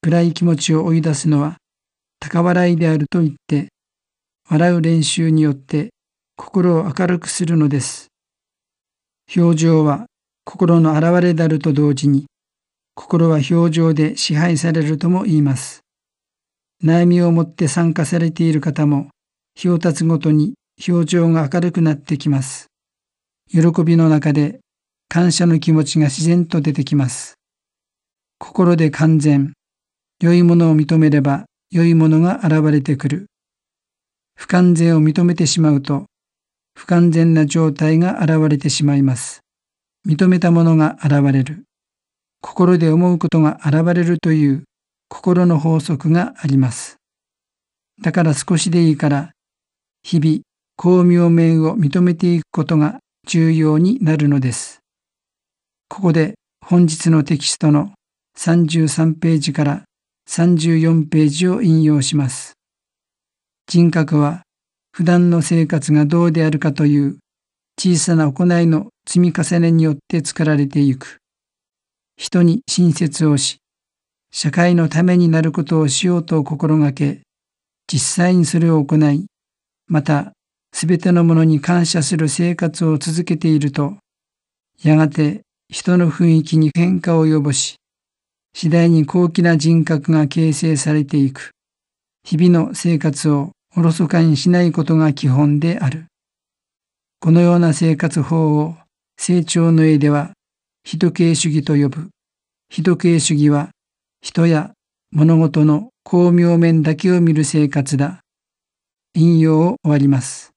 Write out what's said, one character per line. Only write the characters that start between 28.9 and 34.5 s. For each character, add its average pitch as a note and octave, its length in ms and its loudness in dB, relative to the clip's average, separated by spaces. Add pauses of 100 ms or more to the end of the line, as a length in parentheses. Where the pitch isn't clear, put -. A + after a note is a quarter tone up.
完 D#3+ 280 2
全、 C#3+ 360 0 (680)
良 E3+ 140 2
い F3 80 4
も E3+ 140 4
の E3+ 140 4
を D#3 60 2
認 D#3 220 0
め D#3 100 4
れ D3 140 2
ば C#3+ 240 -4 (240)
良 E3+ 160 0
い E3+ 80 4
も D#3+ 160 4
の D#3 100 4
が F3 240 0
現 D#3 260 2
れ D3 120 0
て C#3+ 140 -2
く C#3 120 -6
る。 F3 180 -6 (1080)
不 - 140 -20
完 F3+ 260 4